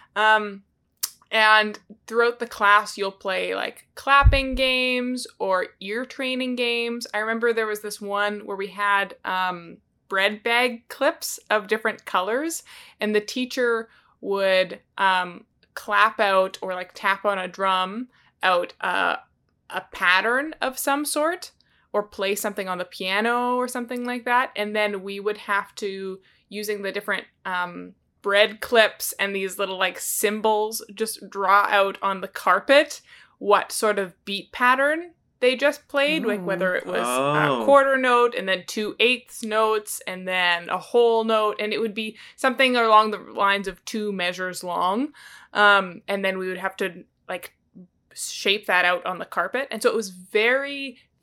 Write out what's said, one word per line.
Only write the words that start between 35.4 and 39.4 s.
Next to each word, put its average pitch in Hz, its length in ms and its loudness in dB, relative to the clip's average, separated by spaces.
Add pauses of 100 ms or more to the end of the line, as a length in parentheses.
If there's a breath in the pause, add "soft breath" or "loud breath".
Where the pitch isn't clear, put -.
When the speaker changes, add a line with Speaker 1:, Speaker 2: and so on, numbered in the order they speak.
Speaker 1:
they 254 140 4
just 285 320 -2
played, 285 380 0
like, 208 160 -2
Speaker 2:
Oh. - 20 -10
Speaker 1:
whether 180 320 -2
it - 100 -4
was 180 160 -4
Speaker 3:
Oh. 139 600 0
Speaker 1:
a - 40 -2
quarter 269 320 6
note 240 380 2
and 190 140 -6
then 180 180 -2
two 214 320 -6
eighths 240 420 0